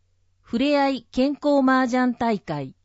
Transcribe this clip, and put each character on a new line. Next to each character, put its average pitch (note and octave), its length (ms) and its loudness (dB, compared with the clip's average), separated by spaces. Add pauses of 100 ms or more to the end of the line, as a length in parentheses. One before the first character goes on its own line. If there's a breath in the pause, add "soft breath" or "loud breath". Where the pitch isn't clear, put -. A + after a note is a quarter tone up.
(420)
ふ - 180 -6
れ C#4+ 200 2
あ C#4 100 0
い B3+ 220 -8
健 C#4 220 0
康 C#4+ 280 2
麻 C4 260 2
雀 B3+ 260 0
大 A#3 260 -2
会。 D3 460 -10